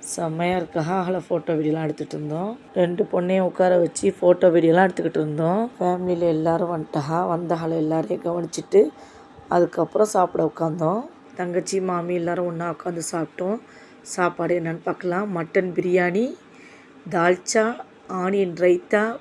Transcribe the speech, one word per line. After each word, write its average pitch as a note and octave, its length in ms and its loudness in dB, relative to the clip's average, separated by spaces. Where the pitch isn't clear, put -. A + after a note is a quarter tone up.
செம்மையா E3+ 460 -2
இருக்காக. D#3+ 300 -4
அவளை F3+ 240 -2
ஃபோட்டோ, E3+ 340 -2
வீடியோலாம் D#3 280 0
எடுத்துகிட்டு D3+ 300 -6
இருந்தோம். D#3 340 -6
ரெண்டு F3 240 2
பொண்ணையும் F#3 360 2
உட்கார F3+ 220 2
வச்சு E3 240 -2
ஃபோட்டோ, F3+ 360 6
வீடியோலாம் E3+ 320 6
எடுத்துக்கிட்டு E3+ 360 -2
இருந்தோம். E3 400 0
ஃபேமிலியில F3+ 600 0
எல்லாரும் E3+ 400 0
வந்துட்டாக. D#3 440 -4
வந்தவளை E3 500 -2
எல்லாரையும் D#3+ 440 -2
கவனிச்சிட்டு E3+ 560 2
அதுக்கப்புறம் F3 600 2
சாப்பிட F3 260 2
உட்காந்தோம். E3 520 -2
தங்கச்சி, F3+ 380 -2
மாமி F3 320 -2
எல்லாரும் F3 300 -2
ஒண்ணா E3 140 -6
உட்காந்து E3+ 360 -8
சாப்பிட்டோம். F3+ 480 -4
சாப்பாடு E3+ 440 0
என்னன்னு E3 300 -6
பார்க்கலாம். F3+ 380 -4
மட்டன் F#3 400 -2
பிரியாணி, F3+ 480 2
தால்ச்சா, F3+ 520 2
ஆனியன் F#3 420 0
ரைத்தா F3+ 400 2